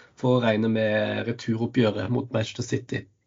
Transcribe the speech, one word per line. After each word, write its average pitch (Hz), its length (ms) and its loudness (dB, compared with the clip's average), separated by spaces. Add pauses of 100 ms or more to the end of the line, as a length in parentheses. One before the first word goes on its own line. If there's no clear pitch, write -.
(180)
for 127 200 2
å 120 60 2
regne 113 300 2
med 107 540 0
returoppgjøret 113 840 0
mot 117 200 -2
Manchester 113 320 -2
City. - 380 -6 (240)